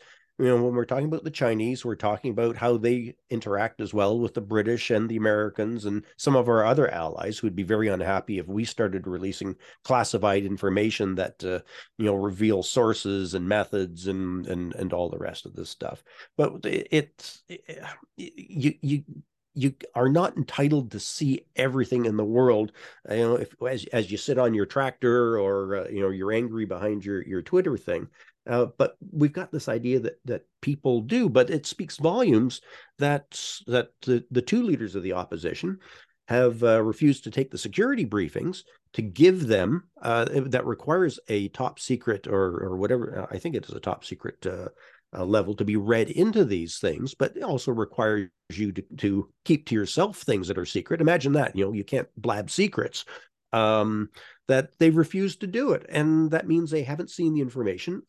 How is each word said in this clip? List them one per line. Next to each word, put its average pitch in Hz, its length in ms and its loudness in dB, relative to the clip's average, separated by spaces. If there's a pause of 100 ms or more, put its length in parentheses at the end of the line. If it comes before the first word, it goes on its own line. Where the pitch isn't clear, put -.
(400)
you 135 60 2
know, 123 180 6
when 123 100 2
we're 120 120 0
talking 139 220 0
about 156 180 -4
the 151 60 -6
Chinese, 117 520 0
we're 113 120 -4
talking 107 360 -2
about 117 240 0
how 120 220 2
they 120 380 0 (140)
interact 107 520 -4
as 104 120 -6
well 104 240 2
with 120 160 -2
the 117 80 -6
British 110 480 0
and 113 200 2
the 113 80 -2
Americans 107 640 0
and 104 220 -4 (100)
some 139 220 4
of 123 100 4
our 113 180 6
other 135 240 4
allies 82 480 -6
who 113 100 -2
would 90 100 -2
be 98 60 -2
very 107 260 2
unhappy 95 500 -2
if 82 80 -8
we 104 160 -4
started 95 420 -4
releasing 92 520 -6 (260)
classified 104 640 2
information 98 680 0
that, - 280 -6
uh, 92 160 -4 (380)
you 110 80 0
know, 101 100 2
reveal 98 480 0
sources 98 680 0
and 90 160 -2
methods 95 580 -2
and, 92 400 -4
and, 87 280 -6
and 92 180 -6
all 87 160 -2
the 87 80 -8
rest 92 280 -10
of 98 100 -18
this - 140 -10
stuff. - 360 -12 (320)
But - 280 -2
it, - 240 -4
it's, - 600 -4
it, 165 340 -16 (320)
you, - 640 -2
you, 143 220 0 (520)
you 135 180 0 (200)
are 123 140 4
not 170 300 4
entitled 143 540 0
to 101 100 -8
see - 460 -2 (100)
everything 127 480 2
in 107 100 0
the 107 80 0
world. 110 480 4 (380)
Uh, 101 40 -4
you 113 100 2
know, 117 120 4
if, - 260 -4
as, 123 300 -4
as 107 180 0
you 104 60 -4
sit 127 220 -2
on 120 160 4
your 101 120 2
tractor 120 720 2
or, 98 380 0
uh, 95 140 -4
you 101 100 -6
know, 98 120 2
you're 95 200 -4
angry 113 320 -2
behind 98 400 -4
your, 98 200 -4
your 92 180 -4
Twitter 175 360 0
thing. 90 300 -6 (420)
Uh, 120 160 2 (120)
but - 180 2 (160)
we've 147 220 2
got - 180 -8
this 143 180 -6
idea 123 300 0
that, 110 260 -4
that 120 180 -6 (160)
people 135 420 0
do, 208 280 0
but 127 220 6
it 147 160 -4
speaks - 300 -10
volumes 147 640 2 (360)
that, 143 420 -2 (280)
that 120 220 2 (140)
the, 123 280 2
the 123 100 2
two 226 220 2
leaders 113 320 -2
of 92 80 -4
the 92 100 -4
opposition 90 640 -4 (500)
have, 120 360 4
uh, 110 180 6
refused 131 440 2
to 110 60 -8
take 135 200 -2
the - 80 -8
security 214 480 0
briefings 104 560 -2 (300)
to 113 100 -2
give 156 420 6
them, 110 380 2 (180)
uh, 117 240 0 (200)
that 127 200 -2
requires 156 640 -2
a 101 220 -2
top - 300 -6
secret 117 460 -2
or, 95 380 0
or 92 120 -6
whatever, 101 540 -2
I 98 80 -8
think 160 180 -4
it 104 100 -6
is - 100 -14
a - 40 -12
top - 240 -6
secret, - 440 -12
uh, 90 220 -8 (460)
uh, 92 100 -4
level 101 300 2
to 104 100 -2
be 104 100 0
read 113 340 2
into 208 340 2
these 87 360 -2
things, 101 340 -4
but - 220 -2
it 359 80 -8
also 139 280 -2
requires 107 580 0 (220)
you 98 200 -4
to, 95 100 -8 (160)
to 98 320 0 (160)
keep 151 220 2
to 117 80 0
yourself 156 420 0
things 98 300 -2
that 92 100 -4
are 90 80 -4
secret. 160 360 -4
Imagine 151 320 4
that, 143 220 2
you 95 100 2
know, 104 80 -2
you 101 100 -4
can't - 240 -4 (100)
blab 107 320 -4
secrets, - 560 -2 (480)
um, 107 560 2 (380)
that 135 320 0
they've 160 180 6
refused 190 440 0
to 208 60 -6
do 226 260 0
it. - 160 -2
And 156 420 2
that 160 160 0
means 165 240 2
they 156 100 0
haven't 147 300 -6
seen 160 240 0
the 147 60 2
information 123 680 -4